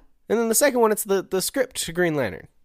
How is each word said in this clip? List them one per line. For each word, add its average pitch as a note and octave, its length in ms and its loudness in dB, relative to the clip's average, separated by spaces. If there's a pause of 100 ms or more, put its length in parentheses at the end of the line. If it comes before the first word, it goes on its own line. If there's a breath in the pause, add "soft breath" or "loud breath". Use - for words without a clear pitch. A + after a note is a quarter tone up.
(300)
And G#3 100 0
then A#3 100 0
the A3 60 0
second B3+ 260 2
one, A3 120 4
it's G#3 100 -2
the, G3 200 0
the F#3 200 -2
script - 420 -4
to E3+ 80 -8
Green E3+ 220 0
Lantern. A#2 320 -4 (180)